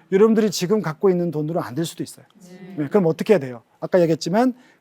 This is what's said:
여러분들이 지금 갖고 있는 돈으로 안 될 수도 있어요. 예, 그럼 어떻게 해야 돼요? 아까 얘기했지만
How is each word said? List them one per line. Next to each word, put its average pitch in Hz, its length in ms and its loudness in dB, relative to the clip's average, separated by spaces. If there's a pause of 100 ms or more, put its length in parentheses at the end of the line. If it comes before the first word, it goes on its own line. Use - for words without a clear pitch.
(120)
여러분들이 214 400 4
지금 196 300 -2
갖고 160 280 -2
있는 175 220 0
돈으로 156 300 -4
안 120 140 -10
될 165 100 -4
수도 160 180 -10
있어요. - 220 -18 (540)
예, 147 80 -4
그럼 190 180 2
어떻게 165 280 2
해야 185 60 4
돼요? 127 220 -10 (180)
아까 180 220 0
얘기했지만 170 520 0 (280)